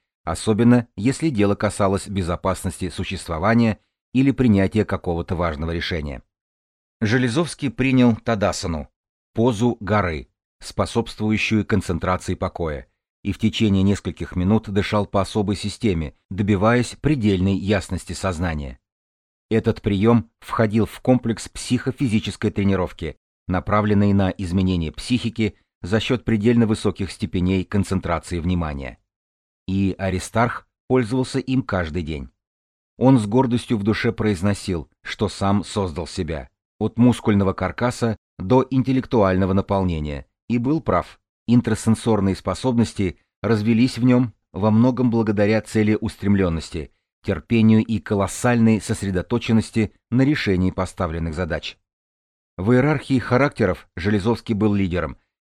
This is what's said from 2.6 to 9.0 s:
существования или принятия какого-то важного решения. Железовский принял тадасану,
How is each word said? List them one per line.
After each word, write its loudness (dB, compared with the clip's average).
существования 0
или 2
принятия 2
какого-то -4
важного -4
решения. -6
Железовский -2
принял 2
тадасану, -4